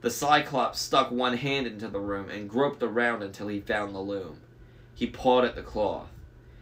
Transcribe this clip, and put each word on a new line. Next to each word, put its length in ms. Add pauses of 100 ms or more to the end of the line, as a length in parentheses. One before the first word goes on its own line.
The 100
Cyclops 680
stuck 300
one 260
hand 300
into 220
the 120
room 300
and 180
groped 340
around 400
until 260
he 120
found 340
the 60
loom. 400 (540)
He 120
pawed 380
at 120
the 60
cloth. 480 (520)